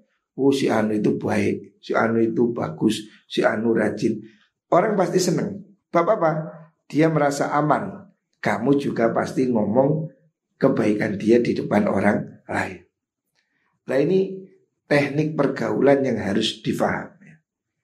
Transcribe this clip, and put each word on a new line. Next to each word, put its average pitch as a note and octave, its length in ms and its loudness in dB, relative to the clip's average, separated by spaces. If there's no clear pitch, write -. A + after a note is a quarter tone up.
Oh, C3+ 160 4
si - 160 0
anu A2 240 0
itu A2 240 0
baik, G#2 500 -2
si - 160 -4
anu A2+ 240 2
itu A#2+ 320 0
bagus, - 540 -2
si - 160 -4
anu A2+ 320 0
rajin. A2 480 -2
Orang G3 240 2
pasti F#3 240 0
seneng. D3+ 480 -2
Bapak E3+ 320 2
apa? D#3+ 100 2
Dia D#3 240 2
merasa D3 480 0
aman. A#2+ 500 -2
Kamu A2+ 380 0
juga A#2 340 0
pasti B2 380 -2
ngomong B2 580 0
kebaikan G#2+ 640 0
dia A#2 240 4
di - 160 0
depan - 320 0
orang G#2 560 -2
lain. G2+ 340 -6
Nah, B2+ 80 0
ini F#3+ 400 0
teknik D3 480 0
pergaulan C3 720 2
yang A2 160 -2
harus G#2 400 -2
difahami. - 800 -6